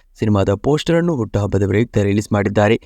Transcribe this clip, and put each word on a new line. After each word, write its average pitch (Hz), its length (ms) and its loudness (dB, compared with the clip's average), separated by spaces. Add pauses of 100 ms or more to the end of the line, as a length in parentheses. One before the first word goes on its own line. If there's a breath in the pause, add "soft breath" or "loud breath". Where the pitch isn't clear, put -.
(200)
ಸಿನಿಮಾದ 101 340 0
ಪೋಸ್ಟರ್ 143 420 0
ಅನ್ನು 170 200 0
ಹುಟ್ಟುಹಬ್ಬದ 101 520 -2
ಪ್ರಯುಕ್ತ 107 300 0
ರಿಲೀಸ್ 101 360 0
ಮಾಡಿದ್ದಾರೆ. 104 520 2